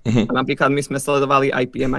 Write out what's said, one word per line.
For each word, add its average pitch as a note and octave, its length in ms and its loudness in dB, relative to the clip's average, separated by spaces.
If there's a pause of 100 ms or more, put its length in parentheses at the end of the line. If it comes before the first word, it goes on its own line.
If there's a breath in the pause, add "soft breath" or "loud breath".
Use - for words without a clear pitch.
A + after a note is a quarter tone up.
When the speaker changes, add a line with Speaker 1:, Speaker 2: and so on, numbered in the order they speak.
Speaker 1:
Mhm. A2+ 240 2
Speaker 2:
A B2+ 100 -2
napríklad C#3 320 0
my C#3+ 80 0
sme C#3 160 -4
sledovali C#3 560 2
aj B2+ 160 -2
P B2+ 160 -4
M C3 140 0